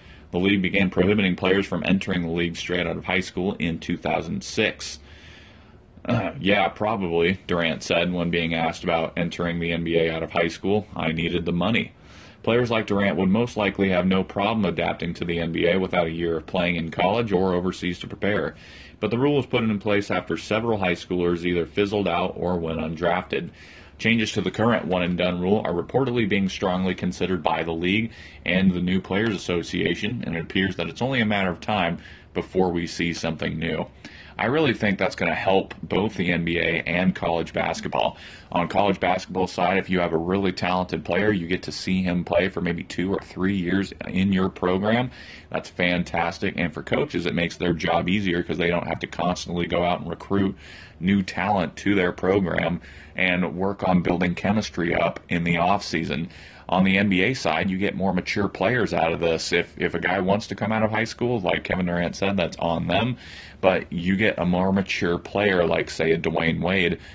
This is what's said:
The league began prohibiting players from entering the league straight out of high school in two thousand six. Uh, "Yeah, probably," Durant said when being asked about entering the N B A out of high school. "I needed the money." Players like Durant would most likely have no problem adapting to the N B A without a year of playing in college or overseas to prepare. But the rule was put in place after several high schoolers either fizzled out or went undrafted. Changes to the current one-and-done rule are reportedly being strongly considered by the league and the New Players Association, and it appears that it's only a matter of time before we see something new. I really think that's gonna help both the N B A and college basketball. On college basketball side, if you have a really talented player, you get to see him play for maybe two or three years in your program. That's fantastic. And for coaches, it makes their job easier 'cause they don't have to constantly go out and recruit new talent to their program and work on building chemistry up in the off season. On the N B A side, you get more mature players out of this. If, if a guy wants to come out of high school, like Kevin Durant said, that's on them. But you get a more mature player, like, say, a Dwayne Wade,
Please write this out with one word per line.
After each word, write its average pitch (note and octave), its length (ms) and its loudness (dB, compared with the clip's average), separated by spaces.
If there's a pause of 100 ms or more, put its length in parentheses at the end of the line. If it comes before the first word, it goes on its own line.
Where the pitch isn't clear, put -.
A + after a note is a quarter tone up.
(300)
The F2+ 80 -2
league G2 240 4
began F#2 260 2
prohibiting F#2 460 4
players F#2+ 320 2
from F2 180 -4
entering F#2 380 0
the E2 80 -2
league E2+ 260 0
straight F2+ 300 -2
out E2+ 100 -2
of E2 80 -10
high F#2 140 0
school F#2 400 -2
in E2 220 -2
two E2+ 160 -4
thousand E2 480 -4
six. - 560 -4 (1040)
Uh, A#2 340 -2
"Yeah, F#2+ 300 2
probably," F#2 800 0
Durant E2 340 0
said F2 300 2
when F2 180 0
being E2 240 0
asked E2 300 -2
about E2 320 0
entering E2+ 420 -2
the E2+ 140 -2
N E2 100 -2
B E2 140 0
A E2 180 2
out D#2+ 80 -4
of D#2 80 -6
high E2+ 160 0
school. G2 480 -2
"I E2 160 -2
needed E2 360 -2
the E2+ 60 0
money." F2+ 380 0 (540)
Players A#2 260 2
like A2 160 0
Durant G2 300 2
would F#2+ 120 4
most A#2 280 2
likely G2 340 2
have F2+ 160 4
no F#2 160 4
problem G2+ 420 0
adapting E2+ 500 -2
to - 100 -8
the E2+ 160 -2
N E2 100 -2
B E2+ 160 0
A F#2 140 4
without F2+ 260 0
a E2 60 -4
year E2 240 0
of D#2 100 -6
playing F2 300 0
in E2 160 -4
college G2+ 400 2
or F#2 220 4
overseas F2+ 440 -2
to - 80 -12
prepare. F2+ 480 -2 (440)
But G#2 120 -2
the A#2 80 2
rule C#3+ 180 2
was C3 100 0
put A#2+ 160 0
in G#2+ 160 2
place G2+ 320 0
after F2+ 260 -2
several A2 400 0
high F#2 180 2
schoolers F2 520 0
either F2 180 2
fizzled G2+ 420 0
out F2 300 0
or F2 220 0
went D#2+ 220 -4
undrafted. E2+ 680 -2 (480)
Changes A2+ 360 2
to G2+ 100 0
the F2+ 80 -2
current A2 340 2
one-and-done F2 560 0
rule G2 240 4
are F2 80 0
reportedly A#2+ 560 0
being G2 220 2
strongly F#2 440 0
considered F2+ 480 -2
by D#2+ 200 0
the E2+ 100 -2
league F#2+ 380 0 (340)
and F#2 260 4
the F2 100 2
New F#2 200 2
Players G2+ 340 0
Association, F2 920 -2
and E2 100 -4
it D#2+ 60 -4
appears F#2 340 0
that E2+ 120 -4
it's E2 120 -10
only B2+ 200 0
a A2 60 2
matter G2+ 220 0
of E2+ 120 -4
time F2+ 360 0 (380)
before F#2 360 0
we E2+ 160 -2
see E2+ 280 -2
something E2 440 -4
new. D#2+ 280 -4 (520)
I G#2 80 0
really C#3 260 2
think G2+ 260 0
that's F#2 180 -2
gonna E2+ 180 0
help F#2+ 480 0
both F#2 320 0
the F2 180 0
N E2+ 140 0
B E2+ 120 0
A E2 280 0
and F2+ 280 2
college E2+ 380 -2
basketball. E2 640 -2 (360)
On E2+ 160 0
college G2 300 2
basketball F#2 480 0
side, F#2 300 0
if F#2 140 -2
you F2+ 100 2
have E2 140 0
a D#2+ 40 2
really F#2 340 0
talented F2+ 520 -2
player, F#2+ 260 2
you F2 160 0
get F2 180 -2
to - 80 -8
see F#2 300 -2
him F2 220 0
play F2+ 240 2
for F2 140 -6
maybe F2 200 -2
two F#2+ 300 -4
or - 80 -2
three F#2+ 340 -2
years F#2 380 0 (160)
in F#2+ 240 2
your F#2 160 4
program. G#2+ 640 0 (400)
That's E2 180 -6
fantastic. F2 880 -2
And E2 160 0
for D2 100 -8
coaches, E2+ 440 -2
it - 80 0
makes E2+ 240 -2
their F2 160 2
job E2+ 340 0
easier F2+ 340 2
'cause D#2+ 140 -4
they E2+ 120 2
don't F2 180 0
have D#2+ 140 -4
to - 60 -6
constantly E2+ 600 -2
go E2+ 180 0
out F2+ 160 2
and D#2+ 80 -10
recruit G2 480 0 (440)
new F3+ 220 4
talent F#2+ 540 -2
to G2+ 180 2
their F2+ 180 2
program F2 680 0 (360)
and F2+ 400 0
work G2 320 -2
on F2+ 140 4
building F2+ 320 0
chemistry F#2 600 0
up E2+ 340 0
in E2+ 160 -2
the E2+ 120 2
off F#2 260 2
season. D#2+ 460 -2 (400)
On F#2+ 160 4
the F#2+ 140 4
N G#2 100 4
B F2+ 140 4
A B2 120 2
side, E2+ 340 0
you F#2+ 100 0
get G2+ 180 -2
more F#2 160 0
mature F#2+ 360 0
players G2 460 0
out E2 180 2
of E2 60 -2
this. E2 340 0
If, F2 240 0
if E2+ 180 0
a F2 40 -2
guy F2+ 220 0
wants G2 260 2
to G#2 80 -8
come G#2+ 160 -2
out A2 140 2
of G#2+ 80 2
high A2 120 0
school, A#2+ 360 -2
like F2 240 0
Kevin F2+ 220 0
Durant F2 280 0
said, G2 220 -2
that's E2 220 -2
on E2+ 280 0
them. A2 300 0 (440)
But F#2 320 2
you F2+ 240 0
get G#2 220 2
a F2 80 0
more F2+ 260 2
mature F#2 460 0
player, F#2+ 480 2
like, E2 240 0
say, E2 220 2
a E2 60 2
Dwayne E2 440 0
Wade, F2 360 2 (160)